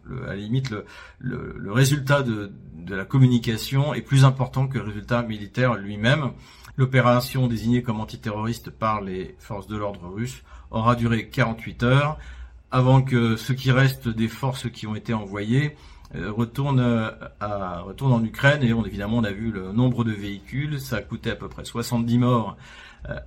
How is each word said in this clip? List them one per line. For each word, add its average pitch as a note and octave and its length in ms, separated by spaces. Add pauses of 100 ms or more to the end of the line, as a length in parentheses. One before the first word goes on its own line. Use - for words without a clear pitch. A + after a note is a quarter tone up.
Le, F2 220
à - 40
la F2+ 80
limite, A2+ 340
le, G2+ 160 (320)
le, - 400
le G2 140
résultat C#3 500
de, G#2 300 (220)
de F2 200
la F#2+ 100
communication B2+ 880
est A#2 100
plus C3+ 220
important C3 420
que C3 120
le G2+ 60
résultat G#2 380
militaire A2 520
lui-même. G#2+ 580 (440)
L'opération B2+ 720
désignée A#2 340
comme A2 180
antiterroriste G#2+ 680
par G#2+ 320
les F#2 360
forces G2 280
de G#2+ 100
l'ordre G2 320
russes A2+ 340 (280)
aura A2+ 240
duré A#2 340
quarante-huit A2+ 540
heures C#3+ 360 (520)
avant C3 320
que A#2 340
ce - 160
qui C3 180
reste C3 380
des A2+ 200
forces B2 420
qui - 160
ont G#2+ 80
été G#2 180
envoyées, G#2+ 640 (380)
euh, F2 180
retourne, B2+ 480
euh, A#2 300 (300)
à, G2 400
retourne G2 320
en A2+ 120
Ukraine. C#3 380
Et A#2 100
on, A2+ 140
évidemment, G2+ 320
on A#2 60
a G2+ 80
vu A2 180
le F#2+ 220
nombre B2 300
de A2+ 100
véhicules. G#2 680
Ça B2+ 160
a G2+ 60
coûté A2+ 280
à G2+ 60
peu G2+ 120
près - 180
soixante-dix A#2 520
morts, A#2+ 380 (520)
euh, - 80 (100)